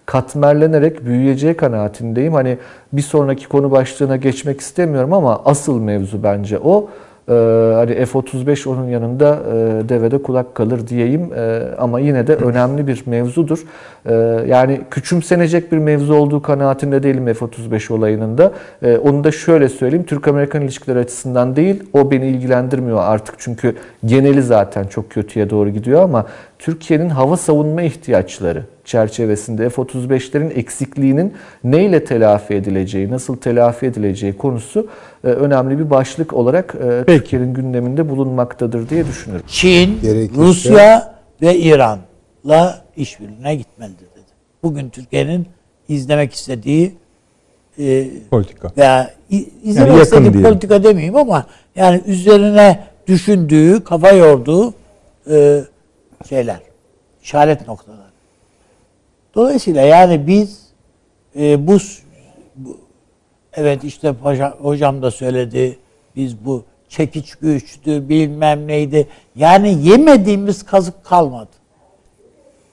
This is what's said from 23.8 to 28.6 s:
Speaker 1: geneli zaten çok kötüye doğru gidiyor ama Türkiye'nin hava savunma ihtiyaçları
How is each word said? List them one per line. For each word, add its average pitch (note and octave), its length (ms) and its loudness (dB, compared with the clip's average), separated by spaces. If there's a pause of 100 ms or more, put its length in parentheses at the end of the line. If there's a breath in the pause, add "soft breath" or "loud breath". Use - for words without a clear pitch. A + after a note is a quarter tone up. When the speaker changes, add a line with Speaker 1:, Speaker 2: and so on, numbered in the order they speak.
Speaker 1:
geneli C3+ 360 4
zaten G#2+ 420 0
çok G#2+ 280 -10
kötüye G#2 380 -4
doğru G#2 200 0
gidiyor A#2+ 320 0
ama C#3+ 240 0 (340 loud breath)
Türkiye'nin D#3+ 500 -4
hava C#3+ 280 0
savunma D3+ 440 -2
ihtiyaçları G2+ 840 -4 (220)